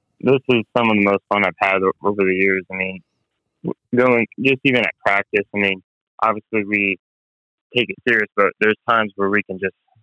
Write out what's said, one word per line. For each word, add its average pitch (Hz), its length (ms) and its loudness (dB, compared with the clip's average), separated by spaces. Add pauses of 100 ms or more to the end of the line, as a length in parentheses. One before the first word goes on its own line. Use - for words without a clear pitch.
(180)
This 131 300 2
is 120 160 2 (120)
some 117 140 2
of 107 60 2
the 101 80 4
most 101 240 2
fun 101 180 0
I've 87 120 -2
had 95 240 0
o-, 95 100 2 (100)
over 101 220 0
the 95 100 0
years. 95 380 0
I 95 40 -10
mean, 95 260 -8 (600)
w-, 170 120 -6 (200)
going, 120 320 4 (140)
just 131 240 0
even 123 160 2
at 98 140 -2 (100)
practice, 101 500 0
I 104 40 -4
mean, 98 240 0 (400)
obviously 107 420 -2
we 101 320 -2 (800)
take 123 140 0
it - 60 -10 (120)
serious, 110 260 0
but 101 260 0
there's 107 160 0 (120)
times 110 280 0
where 98 140 -2
we 104 140 0
can 95 140 -10
just 95 180 -6 (260)